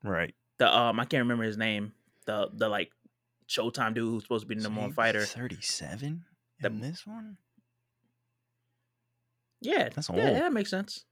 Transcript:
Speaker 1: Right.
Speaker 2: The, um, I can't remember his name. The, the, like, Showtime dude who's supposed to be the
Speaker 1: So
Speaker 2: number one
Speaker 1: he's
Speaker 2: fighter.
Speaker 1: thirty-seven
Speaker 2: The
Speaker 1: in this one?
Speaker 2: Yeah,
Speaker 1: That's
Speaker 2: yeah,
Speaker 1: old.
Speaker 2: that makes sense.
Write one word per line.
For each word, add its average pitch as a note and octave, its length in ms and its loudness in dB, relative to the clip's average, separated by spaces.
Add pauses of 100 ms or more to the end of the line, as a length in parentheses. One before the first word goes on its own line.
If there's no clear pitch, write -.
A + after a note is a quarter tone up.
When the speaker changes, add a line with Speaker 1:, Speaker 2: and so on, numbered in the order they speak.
Speaker 1:
Right. E2+ 320 -2 (220)
Speaker 2:
The, - 180 6
um, A#2 240 6
I A#2+ 60 0
can't C3 160 2
remember A#2+ 220 2
his G#2+ 140 -2
name. G#2+ 360 -2 (320)
The, G#2+ 280 -2
the, A2 160 2
like, G#2 220 -2 (560)
Showtime A#2 460 0
dude A2+ 180 0
who's A2 120 -2
supposed A2+ 200 -2
to - 40 -14
be G#2+ 80 -4
the A2 60 -4
Speaker 1:
So - 0 -
Speaker 2:
number G#2+ 200 -2
one G#2 100 -2
Speaker 1:
he's - 0 -
Speaker 2:
fighter. G#2+ 420 2
Speaker 1:
thirty-seven B2 920 -6 (360)
Speaker 2:
The A2+ 100 -2
Speaker 1:
in G#2+ 100 -6
this D3 260 -8
one? G#3+ 300 -14 (2250)
Speaker 2:
Yeah, D#4 320 0
Speaker 1:
That's D3+ 200 -6
Speaker 2:
yeah, A4+ 100 4
Speaker 1:
old. - 180 6
Speaker 2:
that E4+ 120 2
makes G#3 160 0
sense. - 420 -6